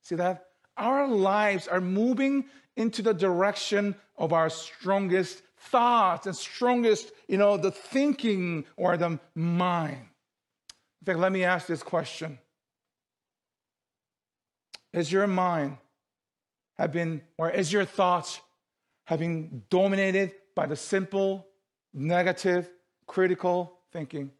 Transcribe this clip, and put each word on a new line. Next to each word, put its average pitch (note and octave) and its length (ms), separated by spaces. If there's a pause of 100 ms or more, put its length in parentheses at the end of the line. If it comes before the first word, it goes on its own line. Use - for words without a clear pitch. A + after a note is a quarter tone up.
See - 120
that? F3 360 (260)
Our C4+ 300
lives G3+ 600
are F3+ 120
moving B3 680 (280)
into A3+ 260
the G#3+ 120
direction G3 800 (220)
of D#3 160
our E3 160
strongest F#3 920 (140)
thoughts A#3 720
and F#3+ 80
strongest, A#3+ 800 (160)
you F#3+ 80
know, G3+ 200
the F#3 140
thinking G3+ 960 (120)
or F3+ 200
the E3+ 240 (140)
mind. E3 760 (920)
In - 60
fact, F3+ 120
let F#3 120
me F#3+ 140
ask F3+ 220
this D#3+ 160
question. D#3+ 560 (2500)
Is E3 180
your F#3+ 160
mind F3 520 (1000)
have D#3+ 140
been, E3 300 (140)
or D#3+ 140
is F3+ 220
your G3+ 120
thoughts F3+ 560 (680)
have E3 120
been D#3+ 500
dominated G3 680 (200)
by D#3 120
the D3 100
simple, F#3+ 720 (440)
negative, F3 760 (360)
critical F3+ 760 (120)
thinking? C#3+ 480